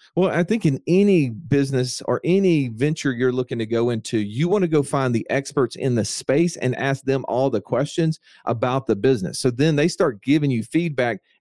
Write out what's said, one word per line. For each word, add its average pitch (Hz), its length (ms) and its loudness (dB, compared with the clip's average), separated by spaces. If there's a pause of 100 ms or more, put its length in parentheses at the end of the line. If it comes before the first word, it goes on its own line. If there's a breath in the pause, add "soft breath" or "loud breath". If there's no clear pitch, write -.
(140)
Well, 185 140 2
I 147 140 0
think 214 240 0
in 139 200 0
any 180 440 4
business 127 720 -2
or - 200 -2
any 170 460 2
venture 135 440 -2
you're 123 200 0
looking 127 280 -2
to 110 60 -4
go 117 220 2
into, 113 300 -2
you 107 300 -2
wanna 190 200 2
go 151 140 2
find 135 320 0
the 113 160 -2
experts 135 460 -2
in 127 180 -2
the 113 100 0
space 165 520 -2
and 127 200 -2
ask 135 280 -4
them 135 240 0
all 127 200 0
the 110 140 -2
questions 156 560 -2 (260 soft breath)
about 123 420 -2
the 107 100 2
business. 101 420 0
So 131 120 0
then 143 260 2
they 151 120 2
start 147 340 -2
giving 147 280 2
you 117 140 0
feedback, 160 580 -2 (180)